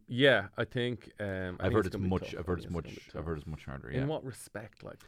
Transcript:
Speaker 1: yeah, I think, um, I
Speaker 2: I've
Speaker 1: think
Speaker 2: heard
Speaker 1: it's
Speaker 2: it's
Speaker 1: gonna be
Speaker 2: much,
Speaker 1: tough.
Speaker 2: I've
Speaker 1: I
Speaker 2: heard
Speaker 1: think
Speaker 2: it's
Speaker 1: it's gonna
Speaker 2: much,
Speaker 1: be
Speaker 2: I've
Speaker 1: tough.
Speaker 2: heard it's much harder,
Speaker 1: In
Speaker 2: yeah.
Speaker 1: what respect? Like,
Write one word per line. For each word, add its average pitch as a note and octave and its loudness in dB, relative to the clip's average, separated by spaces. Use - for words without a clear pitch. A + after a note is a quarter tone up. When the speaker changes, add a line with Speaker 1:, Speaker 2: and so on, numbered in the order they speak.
Speaker 1:
yeah, A#2+ 6
I A#2 0
think, A#2+ -2
um, G#2 -2
I - -2
Speaker 2:
I've F#2 -2
Speaker 1:
think F#2 2
Speaker 2:
heard G#2+ 6
Speaker 1:
it's F#2+ 2
Speaker 2:
it's - -2
Speaker 1:
gonna F#2+ 0
be F#2 2
Speaker 2:
much, F#2 0
Speaker 1:
tough. - -6
Speaker 2:
I've E2+ -8
Speaker 1:
I - 0
Speaker 2:
heard F2 0
Speaker 1:
think - -10
Speaker 2:
it's - -
Speaker 1:
it's - -8
gonna E2+ -2
Speaker 2:
much, - -14
Speaker 1:
be - -14
Speaker 2:
I've - -18
Speaker 1:
tough. D#2 -6
Speaker 2:
heard E2 -2
it's D2 -10
much D#2 -8
harder, C2+ -10
Speaker 1:
In G2+ 0
Speaker 2:
yeah. C#3 2
Speaker 1:
what D3+ -2
respect? - -12
Like, - -14